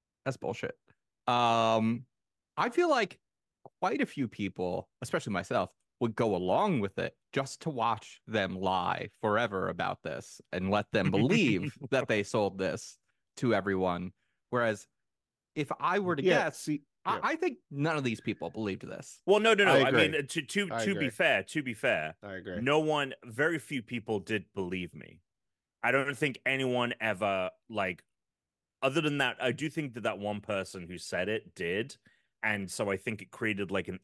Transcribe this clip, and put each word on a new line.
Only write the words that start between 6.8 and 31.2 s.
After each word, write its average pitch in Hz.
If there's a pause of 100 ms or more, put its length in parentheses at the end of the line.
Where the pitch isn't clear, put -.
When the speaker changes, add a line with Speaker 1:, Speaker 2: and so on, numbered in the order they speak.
Speaker 1:
with 98
it - (160)
just 135
to 165
watch 113
them 98
lie 92 (140)
forever 104
about 90
this - (100)
and 92
let 101
them 95
believe 117
Speaker 2:
<laughs> 131
Speaker 1:
that 131
they 107
sold 98
this 95 (400)
to 117
everyone. 92 (380)
Whereas 113 (680)
if 151
I 175
were 180
to 143
Speaker 2:
Yeah, 175
Speaker 1:
guess, 156
Speaker 2:
see, 147 (240)
Speaker 1:
I, 202
Speaker 2:
yeah. -
Speaker 1:
I 277
think 320 (120)
none 151
of 139
these 110
people 92
believed 104
this. -
Speaker 3:
Well, 208
no, 220
no, 196
no. 185
Speaker 2:
I 135
Speaker 3:
I -
mean, 151
Speaker 2:
agree. 147
Speaker 3:
to, 165
to, 196
Speaker 2:
I 117
Speaker 3:
to -
be 202 (160)
Speaker 2:
agree. 127
Speaker 3:
fair, 131
to -
be 127
fair, 80
Speaker 2:
I 101
agree. 92
Speaker 3:
no 139
one, 151 (100)
very 143
few 131
people 110
did 101 (100)
believe 90
me. - (600)
I 120
don't 135
think 139
anyone 127
ever, 98 (200)
like, 95 (760)
other 135
than 147
that, 127
I 127
do 151
think 143
that 113
that 104
one 101
person 95
who 87
said 90